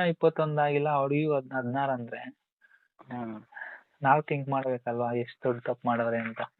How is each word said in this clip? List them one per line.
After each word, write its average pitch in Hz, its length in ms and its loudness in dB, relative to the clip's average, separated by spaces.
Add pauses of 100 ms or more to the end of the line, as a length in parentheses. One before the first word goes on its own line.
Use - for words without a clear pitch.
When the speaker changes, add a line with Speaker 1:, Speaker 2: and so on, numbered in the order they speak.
Speaker 1:
ಇಪ್ಪತ್ತೊಂದ್ 160 520 2
ಆಗಿಲ್ಲ, 147 280 2
ಆ 147 120 4
ಹುಡುಗಿಗೂ 147 340 2
ಹದ್-, 131 200 -2
ಹದಿನಾರು 131 380 0
ಅಂದ್ರೆ 117 280 -6 (800)
Speaker 2:
ಹಾ. 123 180 -12 (840)
Speaker 1:
ನಾವ್ 143 200 6
ಥಿಂಕ್ 143 260 -4
ಮಾಡ್ಬೇಕಲ್ವಾ, 123 640 -2
ಎಷ್ಟ್ 120 320 -4
ದೊಡ್ಡ 120 160 0
ತಪ್ಪು 120 260 -6
ಮಾಡವ್ರೆ 117 320 0
ಅಂತ. 113 220 -6 (200)